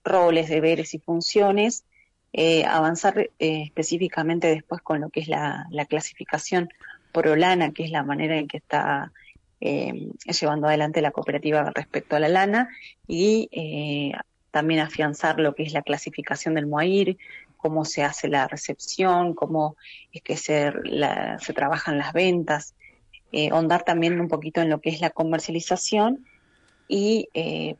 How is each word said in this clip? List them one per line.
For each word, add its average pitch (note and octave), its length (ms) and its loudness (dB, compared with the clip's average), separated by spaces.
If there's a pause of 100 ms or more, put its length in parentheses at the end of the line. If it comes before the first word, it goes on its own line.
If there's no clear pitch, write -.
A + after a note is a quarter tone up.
roles, E3+ 440 4
deberes D#3+ 460 2
y D#3+ 60 -8
funciones, G3+ 840 2 (480)
eh, E3 320 4
avanzar, E3 540 2
eh, - 120 0 (320)
específicamente E3+ 840 0
después D#3+ 360 0
con D3+ 180 -2
lo D#3+ 80 -6
que D#3+ 120 -4
es D3+ 60 -8
la, D3 440 -2
la D3 140 -4
clasificación E3+ 840 -4 (420)
por D#3+ 160 2
Olana, E3 440 4
que E3 140 -8
es D#3+ 60 -8
la D3+ 120 -2
manera D#3 340 -2
en D3 100 -4
que - 100 -10
está, D3 540 -2 (480)
eh, - 520 -4 (280)
llevando D3+ 280 0
adelante D3+ 340 2
la D3 100 2
cooperativa D3+ 600 0
respecto - 420 -4
a D3 40 4
la D3+ 80 2
lana, G3+ 420 2 (380)
y, G3+ 440 2
eh, D3 600 -4 (400)
también D#3 300 2
afianzar D#3 580 -2
lo D3 160 2
que D#3 80 -4
es D3+ 100 -6
la D3 80 -2
clasificación - 720 -4
del D3 140 0
moair, F#3 500 2 (380)
cómo D#3 300 -2
se D3 180 -2
hace D3 240 -2
la C#3 200 2
recepción, F3 880 0
cómo D#3 440 0 (340)
es - 100 -18
que D3+ 160 -6
se, D3 340 0 (120)
la, A1+ 560 -2
se - 140 -8
trabajan C#3+ 440 -2
las C#3+ 160 -4
ventas, E3 640 0 (560)
eh, D3+ 180 0
ahondar E3 340 2
también E3+ 380 2
un F3 60 0
poquito D#3 340 -2
en D#3+ 80 2
lo D3+ 100 0
que D#3 100 -4
es D#3+ 120 -6
la E3 80 0
comercialización, E3+ 1120 -2 (640)
y, G#3 460 2
eh, D#3+ 460 -4